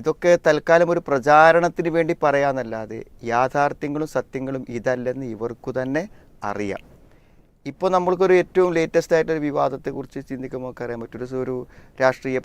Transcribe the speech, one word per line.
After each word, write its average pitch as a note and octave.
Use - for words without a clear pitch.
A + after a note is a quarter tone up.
ഇതൊക്കെ D#3+
തൽക്കാലം E3
ഒരു E3+
പ്രചാരണത്തിന് D#3+
വേണ്ടി E3
പറയാന്നല്ലാതെ B2
യാഥാർത്ഥ്യങ്ങളും C#3+
സത്യങ്ങളും C3
ഇതല്ലെന്ന് B2+
ഇവർക്കു A#2
തന്നെ C3+
അറിയാം. G2+
ഇപ്പോൾ F3+
നമ്മൾക്കൊരു F3+
ഏറ്റവും F3+
ലേറ്റസ്റ്റ് E3
ആയിട്ടൊരു D#3+
വിവാദത്തെക്കുറിച്ച് C#3
ചിന്തിക്കുമ്പോൾ B2+
നമുക്ക് B2
അറിയാൻ A#2+
പറ്റും. A#2
ഒരു B2
സ-, C3
ഒരു B2+
രാഷ്ട്രീയ C3